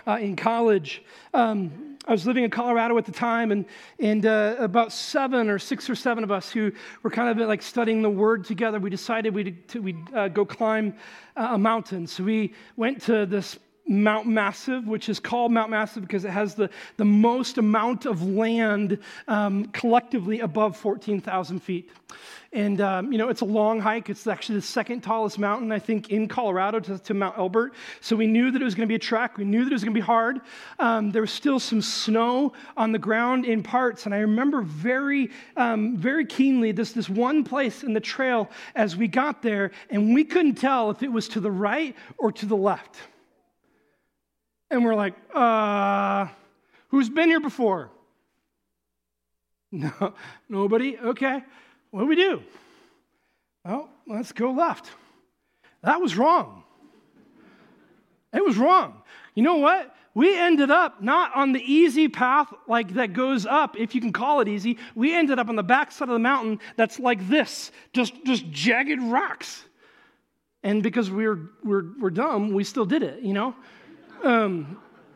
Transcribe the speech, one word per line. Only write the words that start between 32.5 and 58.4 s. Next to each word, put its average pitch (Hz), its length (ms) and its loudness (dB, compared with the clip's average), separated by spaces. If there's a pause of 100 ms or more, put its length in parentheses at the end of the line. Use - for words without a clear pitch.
on 220 160 2
the 220 80 0
ground 240 460 0
in 226 180 0
parts. 247 420 0
And 202 80 -2
I 202 40 0
remember 233 440 2
very, 247 680 -2 (260)
um, 226 400 0
very 262 280 0
keenly 254 460 2
this, 214 220 -2
this 226 160 -4
one 247 340 2
place 247 400 -4
in 233 120 -2
the 214 60 0
trail 240 480 -2 (280)
as 208 200 0
we 220 120 2
got 262 340 -2
there, 202 300 0 (180)
and 214 240 4
we 294 80 6
couldn't 302 320 2
tell 247 360 2
if 208 120 -6
it 269 80 -2
was 226 200 -2
to 226 100 -4
the 202 100 -2
right 214 460 -2 (200)
or 226 140 0
to - 160 -8
the 208 100 0
left. 196 400 -2 (1700)
And 247 160 2
we're 226 80 2
like, 202 180 0 (220)
"Uh, 202 920 2 (600)
who's 269 220 2
been 320 180 2
here 320 120 4
before?" 220 500 -2 (1800)
"No, 156 440 -4 (340)
nobody? 226 480 0
Okay. 262 460 -4 (480)
What 190 100 -8
do 240 60 0
we 311 100 2
do?" 349 260 2 (1200)
"Well, 247 240 -8 (160)
let's 220 260 -8
go 240 180 -2
left." 294 400 -2 (920)
That 330 180 2
was 226 160 0
wrong. 208 460 2 (1700)
It 285 100 0